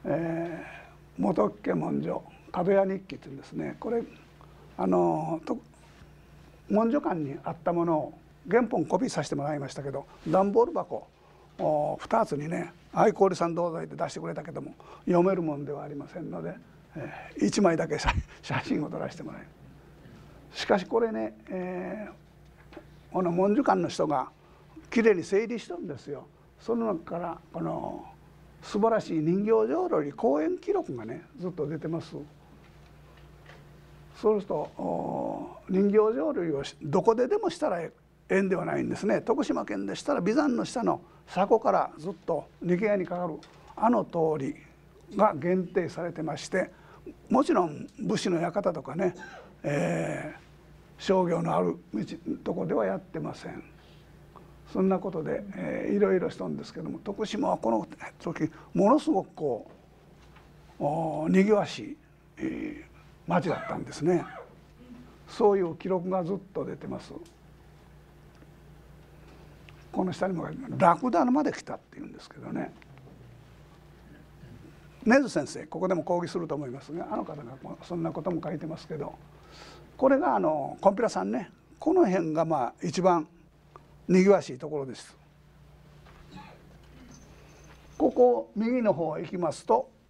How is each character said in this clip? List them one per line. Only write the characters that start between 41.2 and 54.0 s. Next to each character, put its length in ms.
車 180
庫 140
か 100
ら 280
ず 120
っ 40
と 220
逃 140
げ 100
屋 100
に 100
か 100
か 100
る 80
あ 120
の 160
通 400
り 120
が 200
限 320
定 200
さ 140
れ 100
て 100
ま 140
し 120
て、 240
も 140
ち 100
ろ 120
ん 200
武 180
士 100
の 120
館 320
と 100
か 140
ね、 180
え 720
ー、 40
商 260
業 140
の 140
あ 40
る 160
道、 100
と 120
こ 120
で 80
は 100
や 120
っ 40
て 200
ま 140
せ 140
ん。 140